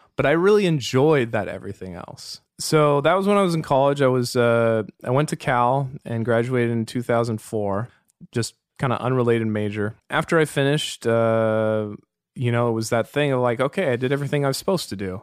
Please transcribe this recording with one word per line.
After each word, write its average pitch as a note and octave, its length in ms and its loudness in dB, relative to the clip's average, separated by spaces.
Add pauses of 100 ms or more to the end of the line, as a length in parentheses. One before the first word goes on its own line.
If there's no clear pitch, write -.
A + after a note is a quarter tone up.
(160)
But C3+ 100 0
I C3+ 40 2
really G3 360 4
enjoyed C3+ 640 2
that G#2 160 -2
everything F#2 460 -10
else. - 460 -16 (180)
So D3 440 4
that D#3 120 4
was G3 120 0
when G#3 100 4
I G3+ 60 4
was E3+ 120 0
in D#3+ 80 -2
college. C#3 380 2
I C3+ 60 4
was, B2+ 280 0
uh, A#2 500 2 (200)
I B2 60 -4
went C#3+ 180 2
to E3 80 -6
Cal C3 540 0 (160)
and A2+ 180 -4
graduated A#2+ 460 0
in A2+ 160 -2
two B2 160 -6
thousand A#2 400 -2
four, G#2 480 -4 (420)
just - 220 -4 (240)
kinda A#2+ 220 -2
unrelated A#2 460 0
major. G#2 480 -4 (140)
After D#3 300 0
I D#3 80 4
finished, C#3+ 600 -2
uh, A2 840 2 (440)
you A#2+ 160 -2
know, A#2 200 2
it - 20 0
was A2+ 160 -4
that A2+ 200 0
thing C#3+ 240 0
of B2+ 80 0
like, A#2+ 200 0
"Okay, C#3+ 320 -2
I A#2+ 40 0
did B2+ 140 -2
everything C#3+ 340 -2
I C#3 40 0
was C3+ 80 -2
supposed - 320 -4
to G2+ 80 -10
do." F#2+ 260 -8